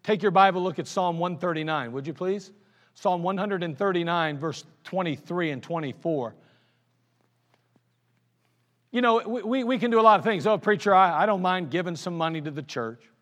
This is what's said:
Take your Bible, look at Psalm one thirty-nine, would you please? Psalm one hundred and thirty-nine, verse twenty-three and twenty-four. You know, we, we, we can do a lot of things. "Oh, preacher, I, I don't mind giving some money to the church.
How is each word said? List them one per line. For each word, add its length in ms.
Take 200
your 80
Bible, 320
look 160
at 80
Psalm 320
one 180
thirty-nine, 560
would 140
you 80
please? 360
Psalm 280
one 140
hundred 260
and 140
thirty-nine, 640
verse 260
twenty-three 680
and 120
twenty-four. 720
You 120
know, 220
we, 180
we, 220
we 140
can 120
do 100
a 20
lot 160
of 60
things. 220
"Oh, 100
preacher, 380
I, 280
I 40
don't 160
mind 280
giving 240
some 220
money 240
to 100
the 120
church. 400